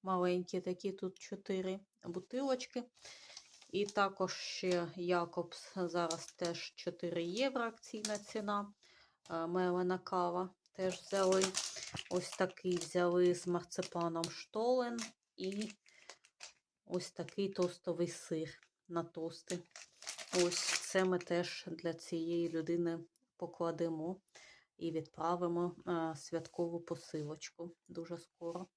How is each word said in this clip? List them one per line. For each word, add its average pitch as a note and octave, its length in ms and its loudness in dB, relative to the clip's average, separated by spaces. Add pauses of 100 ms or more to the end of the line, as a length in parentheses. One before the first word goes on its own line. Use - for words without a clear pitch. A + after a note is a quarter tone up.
маленькі F3+ 580 4
такі, F3+ 320 -2
тут F#3+ 260 -4
чотири F#3+ 640 -2 (240)
бутилочки. B3+ 800 -2 (880)
І G3+ 140 2
також G3 480 2
ще F3 640 0
Якобс, F3 800 0
зараз E3+ 500 0
теж - 480 -4
чотири E3+ 500 -2
євро A#3+ 400 0
акційна G#3+ 540 -4
ціна. G#3 540 -2 (580)
Е, E3 160 0
мелена F3+ 520 4
кава F3+ 520 0 (220)
теж F#3 220 0
взяли. F#3+ 500 6 (680)
Ось F3+ 200 0
такий F#3 460 0
взяли F3 580 6
з F3 120 -4
марципаном E3+ 800 -2
штолен A#3+ 760 0 (360)
і G3+ 360 -4 (1120)
ось F3+ 260 -4
такий G3 380 -2
тостовий F3 600 0
сир D#3+ 400 -4 (400)
на E3+ 140 -2
тости. E3 560 -6 (880)
Ось - 460 0
це F#3+ 140 6
ми F#3 140 4
теж F3 480 -2
для E3 280 -4
цієї E3+ 540 0
людини E3 500 0 (380)
покладемо E3+ 840 -2 (560)
і E3+ 140 -4
відправимо, E3+ 840 0 (100)
е, E3 300 0
святкову E3+ 640 -4
посилочку D#3+ 920 -8 (140)
дуже E3 300 -8
скоро. E3+ 480 -6 (100)